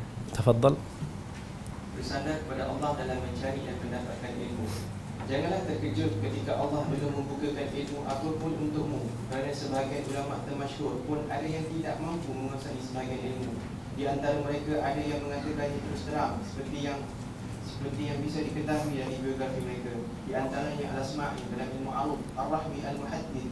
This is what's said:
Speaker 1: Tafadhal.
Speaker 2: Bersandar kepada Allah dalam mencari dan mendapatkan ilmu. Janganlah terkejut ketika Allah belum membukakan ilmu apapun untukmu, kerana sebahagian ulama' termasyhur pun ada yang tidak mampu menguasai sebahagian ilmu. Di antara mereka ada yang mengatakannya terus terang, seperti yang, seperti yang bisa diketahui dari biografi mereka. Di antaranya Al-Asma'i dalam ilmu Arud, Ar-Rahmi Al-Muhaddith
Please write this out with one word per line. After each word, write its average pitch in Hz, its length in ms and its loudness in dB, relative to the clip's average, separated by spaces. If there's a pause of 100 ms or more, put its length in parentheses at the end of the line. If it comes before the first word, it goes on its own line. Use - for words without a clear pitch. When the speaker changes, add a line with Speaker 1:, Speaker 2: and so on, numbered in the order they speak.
(300)
Speaker 1:
Tafadhal. 120 480 8 (1200)
Speaker 2:
Bersandar 147 480 0
kepada 135 240 -2
Allah 143 320 2
dalam 127 160 0
mencari 135 480 -2
dan - 160 -4
mendapatkan 123 480 -4
ilmu. 120 400 -2 (560)
Janganlah 170 400 2
terkejut - 560 2
ketika - 320 0
Allah 143 320 2
belum 143 320 2
membukakan 139 560 0
ilmu 143 320 -2
apapun 156 460 0 (100)
untukmu, 151 400 2 (320)
kerana 135 160 0
sebahagian 135 560 0
ulama' 135 400 0
termasyhur 135 480 0 (160)
pun 147 160 2
ada 156 240 0
yang 156 160 0
tidak 156 400 0
mampu 165 240 0
menguasai 127 480 -2
sebahagian 127 480 -2
ilmu. 123 320 -2 (400)
Di 139 80 0
antara 139 400 4
mereka 147 400 2
ada 143 160 2
yang 147 240 0
mengatakannya 143 560 0
terus - 240 -2
terang, 151 400 2
seperti - 400 -4
yang, 143 160 0 (640)
seperti 147 400 -2
yang 147 160 0
bisa 151 240 2
diketahui 147 560 2
dari 131 160 -2
biografi 131 480 0
mereka. 120 320 -4 (280)
Di 131 80 -2
antaranya 131 520 0 (120)
Al-Asma'i 147 400 0 (160)
dalam - 160 -2
ilmu - 240 -2
Arud, - 280 2 (120)
Ar-Rahmi 151 480 0
Al-Muhaddith - 720 -2